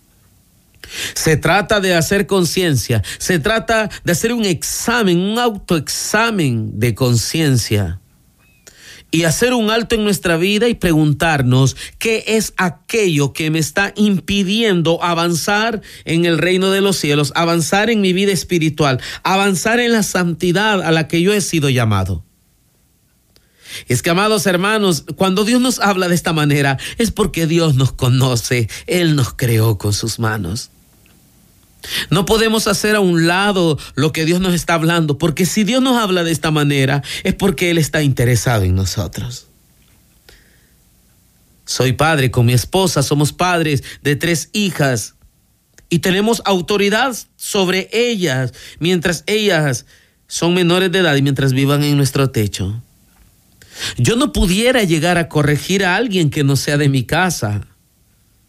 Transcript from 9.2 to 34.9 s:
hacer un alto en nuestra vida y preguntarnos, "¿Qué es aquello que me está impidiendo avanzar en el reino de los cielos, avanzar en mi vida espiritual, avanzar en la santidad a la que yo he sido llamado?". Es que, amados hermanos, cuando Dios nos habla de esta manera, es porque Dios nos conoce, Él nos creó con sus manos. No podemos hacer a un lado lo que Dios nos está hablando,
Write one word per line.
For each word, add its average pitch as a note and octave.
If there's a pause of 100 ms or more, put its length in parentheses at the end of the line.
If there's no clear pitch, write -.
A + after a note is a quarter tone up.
hacer A#3
un A3
alto A3+
en G#3+
nuestra F#3
vida G3+
y A#3
preguntarnos, D3 (220)
"¿Qué A3
es G#3+
aquello F3
que D#3
me D#3+
está G3
impidiendo G3
avanzar F3 (220)
en E3
el E3+
reino F#3
de G3
los G3
cielos, D3
avanzar E3+
en A3
mi F#3
vida G3
espiritual, D#3 (220)
avanzar G3
en A#3
la G#3+
santidad F3+
a E3
la D#3+
que E3+
yo G3
he G#3
sido D3
llamado?". G2 (1600)
Es B2
que, E3+
amados G3+
hermanos, F#3+ (120)
cuando F#3+
Dios A#3+
nos B3+
habla F#3
de F3+
esta F3
manera, C#3+ (200)
es A3+
porque E3
Dios E3
nos C3
conoce, B2 (160)
Él E3+
nos C3
creó A2+
con G#2
sus -
manos. A2 (1400)
No E3+
podemos A3
hacer G#3+
a G#3+
un E3+
lado F3+ (160)
lo C#3+
que D#3+
Dios F3
nos F3+
está E3+
hablando, D#3+